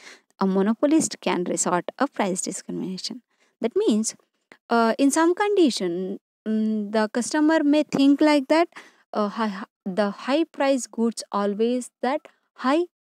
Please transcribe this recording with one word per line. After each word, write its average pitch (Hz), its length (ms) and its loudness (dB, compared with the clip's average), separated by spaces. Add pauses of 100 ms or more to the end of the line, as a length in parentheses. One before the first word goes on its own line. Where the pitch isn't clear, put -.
(380)
a 190 80 0
monopolist 226 760 2
can 180 240 -2
resort 175 540 -2
a 277 80 0
price 190 340 -4
discrimination. 185 840 -10 (380)
That 226 140 -4
means, 247 400 0 (540)
uh, 226 300 2
in 277 120 4
some 330 240 2
condition, 208 840 0 (280)
mm, 220 460 -2
the 214 200 2
customer 311 500 2
may 294 220 4
think 277 360 4
like 302 280 4
that, 330 200 4 (440)
uh, 214 160 -2
hi-, 220 200 -4
hi-, 196 180 -8 (180)
the 202 260 -2
high 285 340 -2
price 277 420 -2
goods 226 360 -2 (100)
always 208 580 -2 (120)
that 269 180 -2 (340)
high 302 300 0 (160)